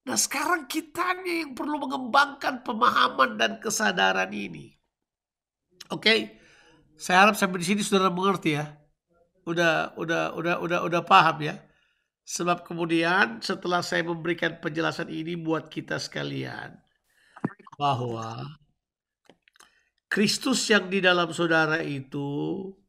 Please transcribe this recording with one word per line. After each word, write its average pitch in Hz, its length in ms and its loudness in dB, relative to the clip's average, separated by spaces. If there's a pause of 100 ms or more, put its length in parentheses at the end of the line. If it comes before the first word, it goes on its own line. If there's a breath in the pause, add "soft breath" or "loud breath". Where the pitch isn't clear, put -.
Nah, 233 160 -4
sekarang 320 500 -2
kitanya 349 760 -4
yang 262 100 -14
perlu 302 220 -6
mengembangkan 277 880 -2
pemahaman 247 680 2
dan 208 240 0
kesadaran 95 720 0
ini. 82 420 -10 (1200)
Oke, 214 480 0 (560 soft breath)
saya 190 320 6
harap 208 80 0
sampai 185 240 0
di 165 80 -4
sini 208 160 2
saudara 190 240 4
mengerti 180 480 2
ya. 147 80 -4 (800)
Udah, 160 480 0
udah, 160 400 -2
udah, 170 240 -2
udah, 175 220 -2 (100)
udah 170 160 0
paham 160 400 6
ya. 185 160 -8 (640)
Sebab 175 400 -2
kemudian 175 800 0
setelah 175 400 -2
saya 175 160 0
memberikan 165 560 -4
penjelasan 160 560 -4
ini 160 240 -6
buat 160 320 -4
kita 156 320 -8
sekalian, 67 800 -8 (960 soft breath)
bahwa 123 800 -4 (1500 soft breath)
Kristus 214 600 0
yang 190 200 4
di 196 80 0
dalam 180 320 4
saudara 160 520 2
itu 147 880 -6 (200)